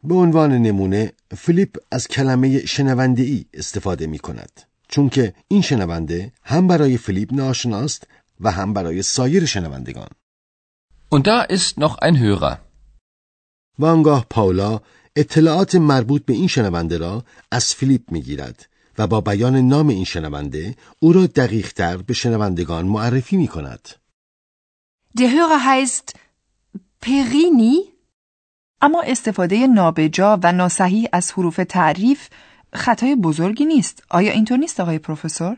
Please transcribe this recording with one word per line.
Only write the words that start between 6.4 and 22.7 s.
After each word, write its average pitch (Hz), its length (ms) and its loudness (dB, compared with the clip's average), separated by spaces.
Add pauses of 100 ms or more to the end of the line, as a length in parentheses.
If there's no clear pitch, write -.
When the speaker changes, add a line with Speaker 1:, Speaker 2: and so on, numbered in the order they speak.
Speaker 1:
هم 175 240 0
برای 151 300 2
فیلیپ 104 360 -4
ناآشناست 131 760 -4 (320)
و 98 120 -2
هم 95 220 -4
برای 90 280 -4
سایر 143 440 0
شنوندگان. 67 640 -8 (1040)
Speaker 2:
Und 139 80 4
da 214 220 2 (100)
ist - 220 -4
noch 151 240 -2
ein 160 140 2
Hörer. 92 420 0 (1200)
Speaker 1:
و 143 60 0
آنگاه 156 440 2
پاولا 101 500 0 (360)
اطلاعات 160 600 2
مربوط 139 500 2
به 131 80 0
این 185 140 0
شنونده 85 500 -2
را 90 260 -6 (280)
از - 220 -2
فیلیپ - 380 0
می‌گیرد 69 540 -10 (320)
و 107 100 0
با 107 140 0
بیان 110 340 0
نام 135 320 4
این 98 160 0
شنونده 76 720 -8 (240)
او 165 140 6
را 185 120 6
دقیق‌تر 101 720 -2
به 95 160 -6
شنوندگان 92 720 -2